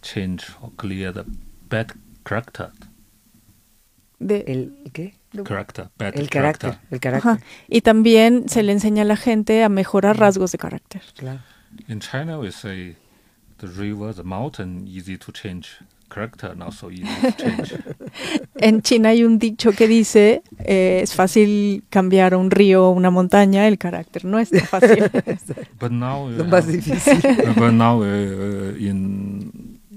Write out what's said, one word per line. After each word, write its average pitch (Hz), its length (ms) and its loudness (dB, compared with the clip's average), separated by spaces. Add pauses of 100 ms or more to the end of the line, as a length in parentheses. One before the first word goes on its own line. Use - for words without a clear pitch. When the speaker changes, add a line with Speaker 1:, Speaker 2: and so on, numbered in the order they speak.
Speaker 1:
change 92 420 -8 (180)
or - 140 -20
clear 95 380 -10
the 98 100 -12 (460)
bad 110 240 -6 (320)
character. 101 460 -10 (1500)
Speaker 2:
De 202 280 -4
Speaker 3:
¿El 131 260 -6 (200)
qué? 185 220 -14 (160)
Speaker 2:
de 202 120 -12
Speaker 1:
Character, 98 540 -12
bad 98 180 -8
Speaker 3:
El 143 140 -8
Speaker 1:
character. 147 420 -4
Speaker 3:
carácter, - 80 -14 (120)
el 127 80 -10
carácter. 135 320 -2
Speaker 2:
Ajá. 214 100 -2 (260)
Y 226 140 2
también 226 680 4
se 226 160 0
le 202 80 0
enseña 208 300 0
a 208 40 2
la 208 120 2
gente 220 460 0
a 214 60 2
mejorar 196 460 0
Speaker 3:
Ujú. 220 60 0
Speaker 2:
rasgos 196 300 2
de - 80 -8
carácter. - 420 -12 (140)
Speaker 3:
Claro. 131 240 -14 (480)
Speaker 1:
In 110 120 -10
China, 156 400 -10
we 101 120 -10
say 92 440 -14 (600)
the 101 100 -16
river, 104 460 -10
the 87 100 -16
mountain, 92 640 -10
easy 92 300 -14
to - 140 -20
change. 90 360 -14 (460)
Character, 101 420 -12
not 92 180 -16
so 92 180 -18
easy 90 140 -14
to 220 260 -4
change. - 420 -8 (420)
Speaker 2:
<laughs> - 400 -10
En 220 280 2
China 226 260 2
hay 233 140 4
un 226 160 4
dicho 226 320 0
que 220 160 4
dice, 220 560 4 (160)
eh, 185 420 2
"Es - 140 -6
fácil 202 720 2
cambiar 185 460 4
un 185 160 2
río 190 380 6
o - 20 4
una 180 180 2
montaña, 196 580 4
el 208 120 2
carácter 175 460 -10
no 196 120 -2
es 226 140 -2
tan 185 160 4
fácil". 214 360 4 (360)
Speaker 3:
<laughs> - 400 -14
Speaker 1:
But 120 120 -6
now, 127 380 -6
Speaker 3:
Lo 156 140 -4
Speaker 1:
uh, 170 40 -4
Speaker 3:
más 175 200 4
difícil. 180 500 0 (200)
Speaker 1:
<laughs> 117 180 0
but 117 180 4
now, 117 300 4
uh, 101 720 -4
in 98 1000 -8 (180)